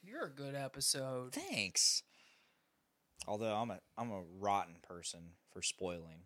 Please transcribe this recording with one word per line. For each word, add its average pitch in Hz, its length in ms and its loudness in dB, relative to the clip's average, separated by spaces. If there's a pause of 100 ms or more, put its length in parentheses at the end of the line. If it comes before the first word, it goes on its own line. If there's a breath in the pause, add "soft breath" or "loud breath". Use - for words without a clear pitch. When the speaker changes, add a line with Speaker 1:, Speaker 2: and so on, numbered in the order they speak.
Speaker 1:
You're 233 220 -4
a 165 40 -6
good 139 260 -6
episode. 131 760 0
Speaker 2:
Thanks. 269 680 4 (1200 soft breath)
Although 107 260 0
I'm 113 160 2
a, 92 100 -6 (180)
I'm 117 140 -4
a 98 100 -4 (180)
rotten 98 360 4 (120)
person 87 340 -8 (300)
for 92 100 -8
spoiling 85 640 -4